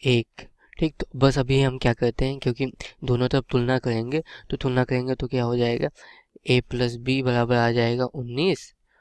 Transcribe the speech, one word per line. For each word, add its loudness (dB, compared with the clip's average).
एक, 0
ठीक? -2
तो -8
बस 4
अभी 2
हम 0
क्या 2
करते 0
हैं, -4
क्योंकि -2
दोनों 0
तरफ 0
तुलना 0
करेंगे, -2
तो -4
तुलना 0
करेंगे -2
तो -6
क्या -2
हो -2
जाएगा, 0
ए 4
प्लस -2
बी -2
बराबर 2
आ 2
जाएगा 0
उन्नीस -4